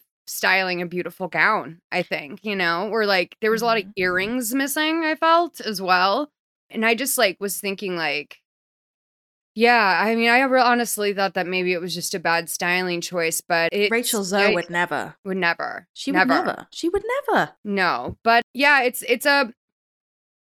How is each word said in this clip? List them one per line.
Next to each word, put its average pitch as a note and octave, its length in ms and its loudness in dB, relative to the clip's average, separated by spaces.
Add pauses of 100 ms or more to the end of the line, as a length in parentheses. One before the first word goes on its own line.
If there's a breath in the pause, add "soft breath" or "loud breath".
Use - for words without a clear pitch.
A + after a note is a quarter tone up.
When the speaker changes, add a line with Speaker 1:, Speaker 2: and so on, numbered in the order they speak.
(280)
Speaker 1:
styling F#3 540 0
a F3+ 40 -4
beautiful F3 440 -8
gown, E3 500 0 (120)
I F3+ 120 -2
think, D#3+ 400 -8
you G#3 120 -4
know, F3+ 340 -2
or, G#3+ 160 0
like, F#3 360 0
there A3 100 0
was A3 100 0
a A#3 40 -2
lot A3+ 120 2
of G#3 80 -4
Speaker 2:
Mm-hmm. G3+ 100 -20
Speaker 1:
earrings G3+ 580 -2
missing, D#4 520 -2
I D#4 100 -2
felt, E4 460 0
as G3 200 -6
well. G3 480 2 (400)
And A3 160 -4
I A#3 100 4
just, C4 220 -4
like, G#3 220 2
was G3 220 -6
thinking, G3 340 -6
like, D3 440 -4 (1160)
yeah, A3 480 4
I A3+ 120 0
mean, A#3 140 2
I A#3+ 120 6
re-, C4 200 4
honestly A#3 520 2
thought G3 200 -2
that F3+ 140 -2
maybe F#3 260 0
it E3+ 80 -2
was F3 140 -6
just F3 180 -6
a F#3+ 60 -4
bad E3+ 300 0
styling F3+ 520 -2
choice, E3 400 -2
but E3 300 0
it's G3+ 180 2
Speaker 2:
Rachel A3+ 340 -2
Zoe G3 200 0
Speaker 1:
I G#3 100 4
Speaker 2:
would E3+ 160 -2
never. E3+ 460 -4 (100)
Speaker 1:
would F#3+ 120 -4
never. E3+ 560 -2
Speaker 2:
She - 180 -8
Speaker 1:
Never. F3+ 240 2
Speaker 2:
would - 100 0
never. - 260 -6
She - 180 -4
would G4 140 -2 (260)
never. G3+ 220 2 (120)
Speaker 1:
No. F3 600 -2
But A#3 200 4 (100)
yeah, C#4 300 4
it's, B3 240 -2
it's - 180 0
a, C#4+ 260 2 (1000)